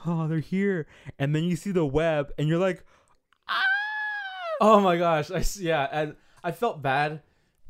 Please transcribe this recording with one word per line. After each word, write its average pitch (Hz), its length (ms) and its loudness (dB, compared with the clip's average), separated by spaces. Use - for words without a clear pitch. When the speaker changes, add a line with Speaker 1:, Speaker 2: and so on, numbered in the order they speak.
Speaker 1:
"Oh, 165 200 0
they're 160 140 0
here." 185 460 0
And 143 160 0
then 156 100 2
you 180 100 2
see 202 160 -4
the 175 160 2
web, 147 520 0
and 151 100 2
you're 165 100 4
like, 185 240 0
"Ah!" 719 140 -2
Speaker 2:
Oh 208 200 8
my 180 160 4
gosh. 165 340 0
I 170 100 -4
s-, - 200 -2
yeah, 160 320 0
and 151 240 -4
I 175 80 -4
felt 180 320 -4
bad. 147 400 -2